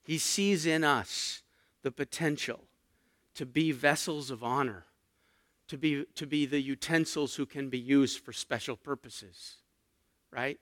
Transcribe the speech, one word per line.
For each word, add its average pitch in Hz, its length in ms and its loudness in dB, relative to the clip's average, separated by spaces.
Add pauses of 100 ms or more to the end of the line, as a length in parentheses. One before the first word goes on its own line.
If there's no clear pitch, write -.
He 156 140 -2
sees 196 480 2
in 160 180 4
us - 580 0 (400)
the 139 80 0
potential 139 680 -4 (760)
to 131 120 -8
be 151 260 2
vessels 147 580 2
of 120 140 -8
honor, 120 400 0 (840)
to 160 80 -10
be, 147 280 0 (100)
to 156 120 -8
be 147 200 0
the 139 140 0
utensils 147 720 -2
who 143 100 -2
can 139 240 -8
be 127 100 -4
used 135 420 4
for 123 120 -18
special 120 440 -4
purposes, - 800 -12 (760)
right? 131 320 -4